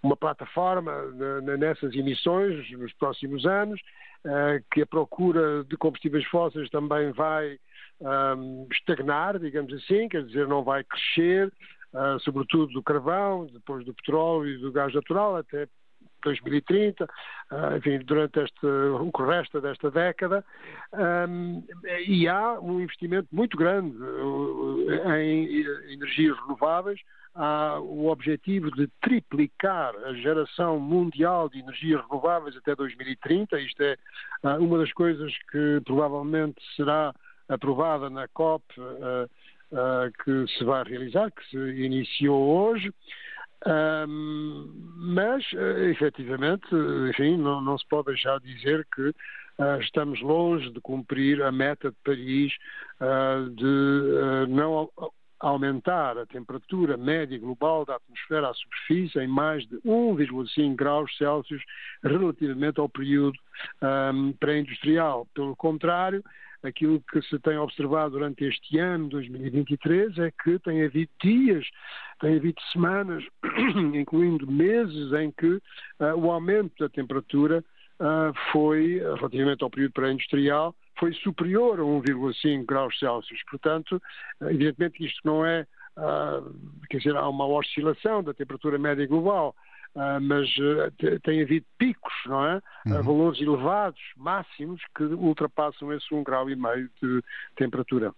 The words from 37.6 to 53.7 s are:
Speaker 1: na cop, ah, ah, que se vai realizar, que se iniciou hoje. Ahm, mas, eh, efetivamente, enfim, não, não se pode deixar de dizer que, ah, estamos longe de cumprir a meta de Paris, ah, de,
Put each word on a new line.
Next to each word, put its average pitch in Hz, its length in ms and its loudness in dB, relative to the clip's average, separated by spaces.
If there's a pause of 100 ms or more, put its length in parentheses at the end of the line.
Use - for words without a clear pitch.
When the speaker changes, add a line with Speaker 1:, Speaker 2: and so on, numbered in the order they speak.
Speaker 1:
na 131 200 -10
cop, 160 340 0 (160)
ah, 127 480 -6 (460)
ah, 127 340 0 (160)
que 131 240 2 (100)
se - 60 -2
vai 131 220 2
realizar, 127 460 -2
que - 180 -20
se 131 80 -10
iniciou 131 840 0
hoje. 196 480 4 (760)
Ahm, 151 1040 -2 (260)
mas, 185 480 0 (100)
eh, 185 360 2
efetivamente, 143 760 0 (420)
enfim, 139 260 4
não, 143 260 0
não 139 160 0
se - 100 -8
pode 147 260 0
deixar 135 260 0
de 131 140 -16
dizer 139 420 0
que, 139 180 -2 (460)
ah, 143 220 2
estamos 143 400 -2
longe 160 500 2
de 120 80 -12
cumprir 135 600 0
a 135 100 2
meta 139 380 0
de 113 140 -14
Paris, 135 500 0 (460)
ah, 131 500 0
de, 120 160 -4 (560)